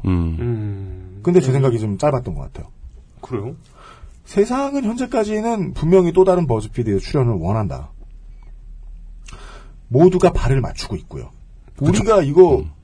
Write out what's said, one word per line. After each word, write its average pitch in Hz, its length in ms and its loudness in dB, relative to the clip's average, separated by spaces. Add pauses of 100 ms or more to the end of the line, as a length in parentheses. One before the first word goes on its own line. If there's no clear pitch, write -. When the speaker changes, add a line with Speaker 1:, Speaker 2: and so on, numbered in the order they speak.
Speaker 1:
음. 85 360 0
Speaker 2:
음. 104 840 -8
Speaker 3:
근데 180 180 6
제 127 120 0
생각이 131 260 2
좀 104 200 -2
짧았던 123 360 -2
것 73 60 -8
같아요. - 300 -14 (500)
Speaker 2:
그래요? 120 340 -8 (680)
Speaker 3:
세상은 262 600 0
현재까지는 220 920 -2
분명히 170 380 4
또 185 120 4
다른 180 240 2
버즈피드의 110 500 -2
출연을 120 360 0
원한다. 85 580 -4 (2000)
모두가 175 440 6
발을 - 280 2
맞추고 - 360 -8
있고요. - 340 -12 (460)
Speaker 1:
그쵸. 147 140 2
Speaker 3:
우리가 202 320 4
이거, 147 360 6
Speaker 1:
음. - 120 -8 (140)